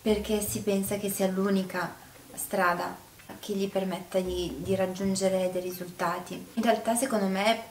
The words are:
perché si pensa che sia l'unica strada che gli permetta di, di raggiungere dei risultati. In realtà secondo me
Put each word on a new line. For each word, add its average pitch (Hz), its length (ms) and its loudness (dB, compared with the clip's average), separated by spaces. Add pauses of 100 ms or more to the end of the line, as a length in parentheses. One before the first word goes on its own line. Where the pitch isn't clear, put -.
perché 214 400 2
si 202 220 -4
pensa 196 340 2
che 202 140 -2
sia 196 180 2
l'unica 185 640 0 (400)
strada 175 640 0 (420)
che - 160 -6
gli 196 140 0
permetta 190 520 -2
di, 180 380 -4
di 185 160 0
raggiungere 190 800 2
dei 180 80 -2
risultati. 180 920 -6
In 226 80 0
realtà 226 320 4
secondo 220 320 2
me 202 440 2